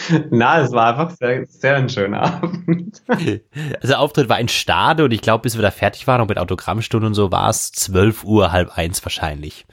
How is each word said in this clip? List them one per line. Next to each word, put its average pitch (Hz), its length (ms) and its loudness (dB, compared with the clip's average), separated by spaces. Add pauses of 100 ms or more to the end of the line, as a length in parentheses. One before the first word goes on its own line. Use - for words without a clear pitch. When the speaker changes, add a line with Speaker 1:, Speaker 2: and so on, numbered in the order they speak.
(300)
Speaker 1:
Na, 139 320 4
es 120 100 0
war 117 260 4
einfach 170 180 -4
sehr, 127 300 -2
sehr 139 300 0
ein 127 140 0
schöner 101 320 -2
Abend. - 880 -4
Speaker 2:
Also 151 800 -4
der 131 120 2
Auftritt 143 300 0
war 113 100 2
in 117 80 -2
Stade 127 560 2
und 123 80 2
ich 107 80 0
glaub, 113 220 2
bis 117 120 -4
wir 113 60 -4
da 104 100 4
fertig - 360 -2
waren 123 160 2
und 104 80 0
mit 98 80 -2
Autogrammstunde 101 680 -2
und 107 60 0
so, 101 180 2
war 95 200 2
es - 220 -4
zwölf 98 520 2
Uhr, 101 280 4
halb 90 260 -2
eins 85 260 -4
wahrscheinlich. 76 680 -10